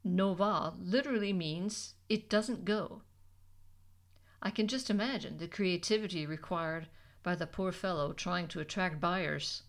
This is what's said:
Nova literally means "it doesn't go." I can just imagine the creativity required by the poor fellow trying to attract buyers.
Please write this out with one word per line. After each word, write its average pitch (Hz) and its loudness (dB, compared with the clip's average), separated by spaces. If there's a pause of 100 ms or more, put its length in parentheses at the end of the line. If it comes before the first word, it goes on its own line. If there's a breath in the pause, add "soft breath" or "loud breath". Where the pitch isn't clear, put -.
Nova 185 4
literally 208 2
means 175 -2 (120)
"it 214 0
doesn't 220 2
go." 202 0 (1400 soft breath)
I 208 0
can 214 0
just 254 -2
imagine 208 0
the 170 -6
creativity 185 0
required 160 -4 (360 soft breath)
by 175 2
the 165 -4
poor 185 -2
fellow 160 0
trying 175 -2
to 165 -4
attract 160 0
buyers. 165 0